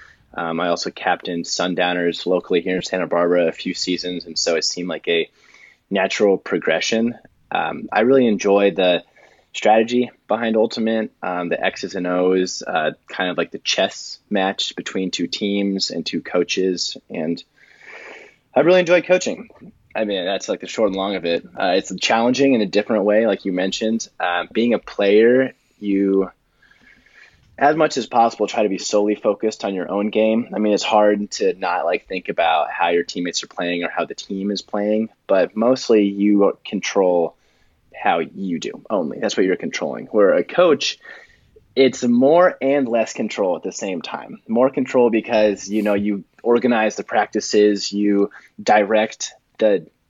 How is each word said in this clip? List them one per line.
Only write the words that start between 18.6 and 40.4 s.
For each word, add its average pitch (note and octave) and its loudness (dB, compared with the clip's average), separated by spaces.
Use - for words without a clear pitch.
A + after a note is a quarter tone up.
really F3+ 6
enjoy F3 4
coaching. - -2
I A2 -2
mean, G2 -4
that's, F#2+ -4
like, F#2+ -4
the G2 -12
short G#2+ 0
and F#2 -6
long G2 -2
of E2+ -6
it. E2+ 0
Uh, - -2
it's F#2+ 0
challenging B2+ 2
in A2+ 2
a G#2 0
different G#2 0
way, G#2+ 4
like G2 0
you G2 -4
mentioned. G2 -2
Um, F2 -2
being A#2 0
a G#2 2
player, A#2 4
you, G2 0
as D3 4
much D#3 2
as A2+ -4
possible, A#2 2
try A2 0
to G#2+ 2
be F#2+ -2
solely G#2 0
focused G#2+ -2
on G2+ -2
your F2+ -6
own G2+ -2
game. A2 2
I G#2+ -4
mean, G#2+ 2
it's F#2+ 0
hard G#2 4
to F#2+ 0
not, F2+ -4
like, F2+ -2
think F#2 -10
about E2 0
how F2+ -2
your F2 2
teammates F2 -6
are - -14
playing F2 -6
or E2+ -4
how E2 -4
the - -12
team G2 -8
is G2 -8
playing, G#2+ -2
but F#2+ 0
mostly A2+ 2
you G2+ 2
control F2+ 0
how F2 -2
you F2+ -6
do - -10
only. E2+ -2
That's - -4
what G2 2
you're F#2 2
controlling. C#2+ -8
Where G2 4
a F2 2